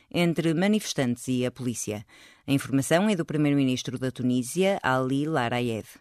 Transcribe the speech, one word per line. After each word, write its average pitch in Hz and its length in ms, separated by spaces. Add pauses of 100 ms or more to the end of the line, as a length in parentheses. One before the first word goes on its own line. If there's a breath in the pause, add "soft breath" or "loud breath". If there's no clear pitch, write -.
entre 165 420
manifestantes 175 760
e 123 180
a 123 40
polícia. 113 540 (420 loud breath)
A 135 60
informação 139 560
é 214 60
do 165 100
primeiro-ministro 139 760
da 127 120
Tunísia, 127 720
Ali 131 440
Larayed. 120 600 (140)